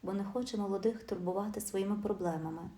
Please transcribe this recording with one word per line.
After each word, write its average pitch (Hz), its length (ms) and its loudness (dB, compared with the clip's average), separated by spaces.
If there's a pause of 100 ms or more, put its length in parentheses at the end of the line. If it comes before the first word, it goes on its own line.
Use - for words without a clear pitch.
бо 185 100 -2
не 202 100 0
хоче 247 340 -2
молодих 202 460 2
турбувати 196 580 0
своїми 196 340 0
проблемами. 175 840 0